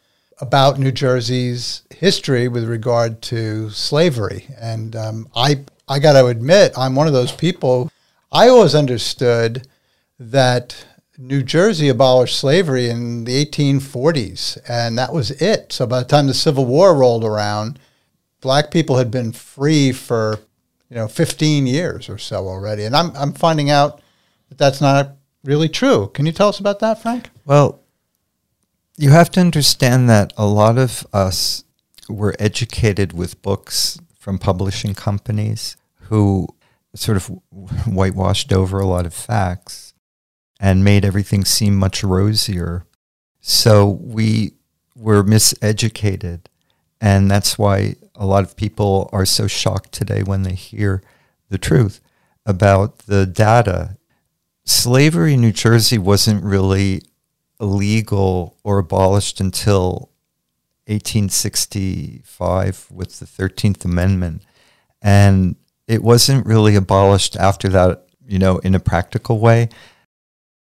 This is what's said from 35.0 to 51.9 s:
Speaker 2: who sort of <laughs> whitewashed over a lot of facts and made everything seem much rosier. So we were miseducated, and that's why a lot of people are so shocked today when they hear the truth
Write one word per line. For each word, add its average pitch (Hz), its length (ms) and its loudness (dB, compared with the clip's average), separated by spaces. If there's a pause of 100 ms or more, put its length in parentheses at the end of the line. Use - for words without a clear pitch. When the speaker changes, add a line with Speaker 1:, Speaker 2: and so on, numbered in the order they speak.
Speaker 2:
who 98 440 0 (460)
sort 104 240 -2
of - 80 -6
<laughs> - 240 -18 (360)
whitewashed 95 680 -2
over 95 260 -2
a 98 60 -2
lot 90 180 -2
of 82 80 -10
facts - 800 -8 (680)
and 95 220 4
made 101 220 4
everything 98 360 -2
seem 101 320 0
much 98 300 -2
rosier. 92 800 -2 (560)
So 104 480 4
we 110 640 -2 (420)
were 107 300 2
miseducated, 101 1160 0 (600)
and 98 300 4
that's 101 280 -2
why 101 360 0 (200)
a 101 120 -8
lot 98 180 2
of - 120 -12
people 101 540 -2
are 95 140 -2
so 110 220 -2
shocked - 460 -4
today 101 300 -6
when 98 200 -4
they 92 100 -4
hear 98 500 -6 (460)
the 98 80 -6
truth 117 460 0 (420)